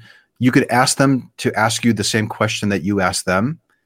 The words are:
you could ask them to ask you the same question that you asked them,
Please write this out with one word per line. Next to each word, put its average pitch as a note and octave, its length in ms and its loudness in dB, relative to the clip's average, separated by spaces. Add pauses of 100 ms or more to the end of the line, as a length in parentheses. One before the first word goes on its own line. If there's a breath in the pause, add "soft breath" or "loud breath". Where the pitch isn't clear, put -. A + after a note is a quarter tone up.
(380 soft breath)
you B2 140 2
could C3 180 4
ask B2+ 280 2
them C#3 400 0
to A#2 200 -2
ask A2 240 0
you A#2 120 2
the G2+ 100 -2
same A2 240 -2
question G#2+ 400 -2
that G2 140 -2
you G2 180 0
asked F#2 240 -2
them, G#2 340 0 (280)